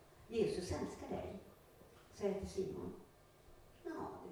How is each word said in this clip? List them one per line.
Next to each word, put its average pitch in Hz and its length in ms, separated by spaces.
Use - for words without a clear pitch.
Jesus 180 440
älskar - 380
dig", - 300
säger 196 200
jag 185 80
till - 80
Simon. - 440
"Ja, 320 240